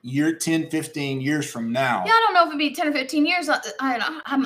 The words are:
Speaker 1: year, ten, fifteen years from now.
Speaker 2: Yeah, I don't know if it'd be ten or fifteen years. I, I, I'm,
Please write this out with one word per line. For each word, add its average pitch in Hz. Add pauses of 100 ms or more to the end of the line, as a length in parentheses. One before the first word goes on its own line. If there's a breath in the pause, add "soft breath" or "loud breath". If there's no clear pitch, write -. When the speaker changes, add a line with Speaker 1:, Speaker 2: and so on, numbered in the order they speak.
Speaker 1:
year, 147
ten, 160
fifteen 139
years 143
from 117
now. 120
Speaker 2:
Yeah, -
I 453
don't 370
know 349
if 320
it'd 294
be 294
ten 330
or 294
fifteen 294
years. 339
I, 277 (200)
I, 262
I'm, 269